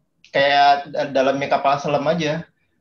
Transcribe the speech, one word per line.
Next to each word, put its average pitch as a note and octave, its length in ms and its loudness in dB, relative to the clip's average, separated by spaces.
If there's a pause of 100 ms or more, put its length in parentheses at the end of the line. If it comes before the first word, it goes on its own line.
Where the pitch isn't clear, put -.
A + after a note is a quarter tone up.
(300)
kayak C#3+ 640 2
da-, C#3+ 160 -4
dalamnya C3+ 400 0
kapal C#3+ 320 0
selam C#3+ 240 -2
aja. D#3+ 400 -2 (360)